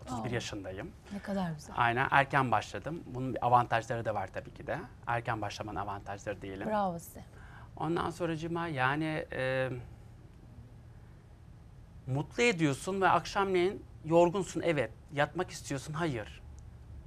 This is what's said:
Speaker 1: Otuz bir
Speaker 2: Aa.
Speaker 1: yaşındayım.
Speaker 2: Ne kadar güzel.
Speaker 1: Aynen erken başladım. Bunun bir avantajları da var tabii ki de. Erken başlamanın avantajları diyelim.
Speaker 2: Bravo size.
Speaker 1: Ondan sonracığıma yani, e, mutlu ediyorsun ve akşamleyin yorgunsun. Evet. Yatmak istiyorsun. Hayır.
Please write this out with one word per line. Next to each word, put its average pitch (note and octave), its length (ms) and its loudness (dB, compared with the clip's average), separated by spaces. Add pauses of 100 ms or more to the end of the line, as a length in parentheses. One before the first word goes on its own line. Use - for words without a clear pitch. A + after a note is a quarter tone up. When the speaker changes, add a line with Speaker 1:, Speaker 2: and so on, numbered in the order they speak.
Speaker 1:
Otuz A#3+ 220 -6
bir A#2+ 60 -4
Speaker 2:
Aa. A#2 40 -2
Speaker 1:
yaşındayım. G#2 580 -6 (220)
Speaker 2:
Ne G3+ 60 -6
kadar F#3+ 320 -2
güzel. - 260 -12
Speaker 1:
Aynen A#2+ 340 4
erken C3+ 400 4
başladım. G#2+ 540 -2
Bunun B2 280 -4
bir - 120 -2
avantajları A#2 600 4
da A2 100 0
var G2 180 -4
tabii - 200 -8
ki - 140 -14
de. G#2 120 -2 (280)
Erken A#2 340 0
başlamanın G2+ 380 -6
avantajları G2+ 640 -6
diyelim. F#3+ 260 -6
Speaker 2:
Bravo G3 320 0
size. - 240 -16 (540)
Speaker 1:
Ondan F3 320 0
sonracığıma E3 580 -2
yani, D3+ 640 2
e, C3 380 0 (2500)
mutlu D3 360 0
ediyorsun F#3 580 2
ve F3+ 80 8
akşamleyin F#3 760 2 (200)
yorgunsun. F3 560 6
Evet. C#3+ 300 2 (220)
Yatmak D3+ 380 2
istiyorsun. - 420 -6
Hayır. D3 500 -4 (640)